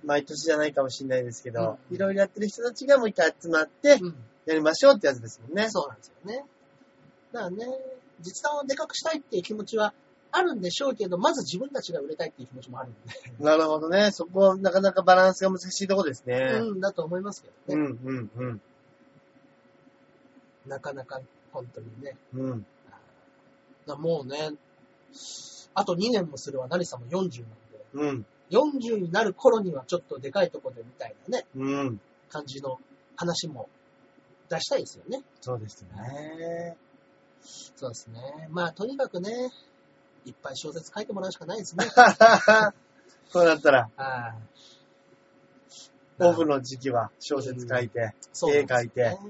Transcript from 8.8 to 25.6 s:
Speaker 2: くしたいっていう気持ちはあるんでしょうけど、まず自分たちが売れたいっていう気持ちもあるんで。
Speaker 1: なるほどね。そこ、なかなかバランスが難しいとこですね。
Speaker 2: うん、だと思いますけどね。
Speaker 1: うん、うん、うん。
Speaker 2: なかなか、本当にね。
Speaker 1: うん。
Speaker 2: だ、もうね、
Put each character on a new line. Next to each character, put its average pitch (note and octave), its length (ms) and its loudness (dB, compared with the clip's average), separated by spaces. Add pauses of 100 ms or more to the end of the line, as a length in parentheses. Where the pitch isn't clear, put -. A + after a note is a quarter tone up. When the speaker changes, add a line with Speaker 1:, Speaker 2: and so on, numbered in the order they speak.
Speaker 2:
く - 100 -12
し - 60 -8
た D#4+ 100 -2
い D4+ 80 -4
っ - 20 -20
て - 140 -8
い F3+ 40 0
う - 20 -10
気 G#3+ 120 -8
持 G#3+ 100 -8
ち A3 120 -6
は G#3+ 160 2 (400)
あ F#4 100 2
る E4+ 120 2
ん G#3+ 60 -8
で F3 100 -4
し E3+ 120 -4
ょ C#4 80 0
う B3 40 -2
け F#3+ 140 -4
ど、 F3 100 -2
ま D4+ 160 2
ず C4 80 -4
自 E3 160 -8
分 C4+ 120 -6
た D#4 120 -6
ち F3+ 100 -12
が D#3 80 -6
売 C#3 80 -8
れ D#3 80 -8
た E3+ 80 -6
い D#3+ 60 -10
っ - 20 -20
て C3 100 -20
い - 40 -14
う - 20 -20
気 B2 60 -20
持 B2+ 80 -16
ち B2+ 80 -20
も B2 80 -14
あ C3+ 60 -10
る B2 60 -18
ん - 20 -18
で。 - 60 -20 (420)
Speaker 1:
な D3+ 160 6
る D#3+ 100 4
ほ D#3 140 0
ど D#3+ 100 -4
ね。 G3+ 220 4
そ E3+ 120 -6
こ、 F#3+ 320 6
な F#3+ 140 2
か F#3 100 4
な F#3+ 120 4
か F#3+ 100 0
バ F#3 140 10
ラ F#3 120 8
ン F#3 60 4
ス F#3+ 100 -4
が F#3+ 60 4
難 F#3 80 -2
し F#3 240 -8
い G3 60 -6
と F#3+ 80 4
こ G3 80 2
で C#3 100 -2
す - 100 -20
ね。 B2+ 380 0
Speaker 2:
う G#3 140 -4
ん、 F#3 40 -6
だ G3 120 -2
と E3 120 -6
思 F3 140 -6
い - 20 -4
ま G3+ 120 -8
す - 100 -16
け - 80 -20 (180)
ど D3 80 -2
ね。 D3+ 80 2
Speaker 1:
う C#3+ 40 -4
ん、 A#2+ 160 -10
う C3 80 -6
ん、 A#2+ 240 -8
う B2 160 -8
ん。 G#2+ 100 -12 (2000)
Speaker 2:
な C3+ 140 -12
か C#3+ 140 -12
な C3+ 100 -14
か、 C3 160 -14 (320)
本 - 140 -12
当 A#2+ 140 -18
に A2 60 -18 (140)
ね。 C#3 160 -14 (160)
Speaker 1:
う C3 220 -6
ん。 G#2+ 120 -10 (1200)
Speaker 2:
だ、 C#3+ 100 -10
も D#3 280 -2
う - 20 -12
ね、 D3+ 260 -8 (1200)